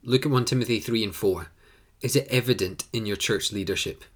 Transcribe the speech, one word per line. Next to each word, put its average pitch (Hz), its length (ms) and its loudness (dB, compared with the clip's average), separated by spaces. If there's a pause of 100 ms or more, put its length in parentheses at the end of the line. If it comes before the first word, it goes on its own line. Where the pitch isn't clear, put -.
look 123 240 2
at 151 60 2
one 127 140 4
Timothy 120 340 0
three 113 240 0
and 101 120 -4
four. 90 320 0 (540)
Is 123 140 0
it 139 160 2
evident 117 600 0
in 113 140 -2
your 104 100 -2
church - 360 0
leadership? 98 520 -4 (120)